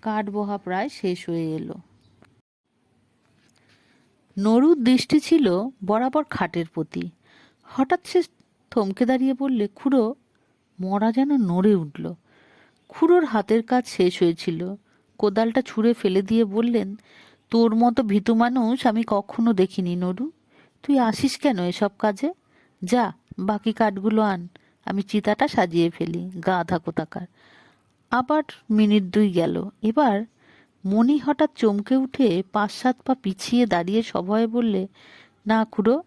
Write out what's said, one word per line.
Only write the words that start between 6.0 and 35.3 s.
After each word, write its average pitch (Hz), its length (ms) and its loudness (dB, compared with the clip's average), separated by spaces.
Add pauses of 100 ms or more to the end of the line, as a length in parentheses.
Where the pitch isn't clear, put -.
খাটের 170 500 -4
প্রতি। 170 360 -6 (540)
হঠাৎ 269 440 -2
সে 359 140 2 (500)
থমকে 202 340 0
দাঁড়িয়ে 262 280 0
বললে, 254 420 -2
"খুড়ো, 262 400 0 (640)
মরা 202 320 0
যেন 269 260 2
নড়ে 196 380 4
উঠল।" 165 380 -6 (760)
খুড়োর 339 360 4
হাতের 220 380 0
কাজ 254 240 0
শেষ 180 360 0
হয়েছিল, 175 520 -2 (420)
কোদালটা 226 440 0
ছুঁড়ে 233 320 0
ফেলে 190 280 0
দিয়ে 226 240 2
বললেন, 208 500 -2 (540)
"তোর 226 260 4
মতো 240 280 2
ভীতু 208 320 2
মানুষ 240 520 0
আমি 220 200 0
কখনো 226 460 0
দেখিনি 185 420 0
নরু, 185 360 -4 (520)
তুই 277 160 2
আসিস 240 380 0
কেন 247 220 0
এসব 180 300 -2 (100)
কাজে? 220 340 -2 (500)
যা, 208 300 0 (260)
বাকি 208 340 -2
কাঠগুলো 214 480 0
আন, 185 260 -2 (380)
আমি 196 160 -4
চিতাটা 208 460 0
সাজিয়ে 170 420 0
ফেলি, 170 420 -8 (140)
গাধা 180 340 -2
কোথাকার।" 170 480 -8 (840)
আবার 262 320 0 (280)
মিনিট 214 320 4
দুই 202 280 2
গেল। 170 380 -2 (120)
এবার 226 440 0 (600)
মণি 233 320 2
হঠাৎ 294 380 0
চমকে 202 400 0
উঠে 254 560 0
পাঁচ 208 200 -2
সাত - 340 -2
পা 262 100 0
পিছিয়ে 240 500 0
দাঁড়িয়ে 196 380 0
সভয়ে 208 440 -2
বললে, 220 400 -2 (600)